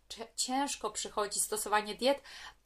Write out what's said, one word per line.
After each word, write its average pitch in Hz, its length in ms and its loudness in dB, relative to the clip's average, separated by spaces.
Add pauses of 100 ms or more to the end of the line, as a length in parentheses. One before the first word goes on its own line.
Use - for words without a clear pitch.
cie-, 240 280 -10
ciężko 254 540 0
przychodzi 202 500 -2
stosowanie 208 540 2
diet, 269 280 4 (440)